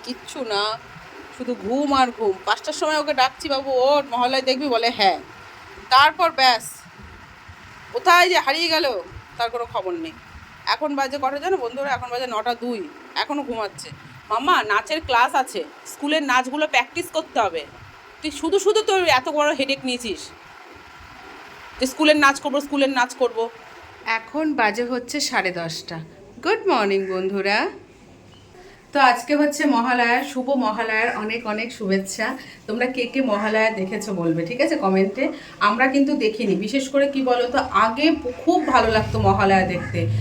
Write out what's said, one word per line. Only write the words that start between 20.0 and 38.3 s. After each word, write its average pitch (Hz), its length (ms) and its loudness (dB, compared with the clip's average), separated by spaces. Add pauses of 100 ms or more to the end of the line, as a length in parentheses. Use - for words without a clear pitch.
যে 262 60 0
স্কুলের 302 300 4
নাচ 277 240 4
করবো, 285 200 -2
স্কুলের 285 280 0
নাচ 254 260 -2
করবো।" 233 340 -2 (580)
এখন 277 480 -2
বাজে 220 300 0
হচ্ছে 240 360 -6
সাড়ে 196 300 -2
দশটা। 170 480 -8 (460)
গুড 403 220 0
মর্নিং 202 400 2
বন্ধুরা। 196 640 -2 (1200)
তো 285 80 2
আজকে 254 360 4
হচ্ছে 294 280 2
মহালয়া, 247 600 2
শুভ 254 260 -4
মহালয়ার 220 640 0
অনেক 226 300 -6
অনেক 220 260 -4
শুভেচ্ছা। 196 640 -2 (280)
তোমরা 240 200 -2
কে 254 200 -2
কে 269 160 0
মহালয়া 214 480 2
দেখেছো 196 440 -4
বলবে, 165 320 0
ঠিক 247 140 -2
আছে, 320 160 2
কমেন্টে। 226 520 2 (320)
আমরা 226 260 2
কিন্তু 277 300 2
দেখিনি। 214 380 0
বিশেষ 214 340 -2
করে 277 200 2
কি 269 140 -2
বলো 247 260 2
তো, 277 100 0
আগে 240 520 2
প-, 247 220 -2 (120)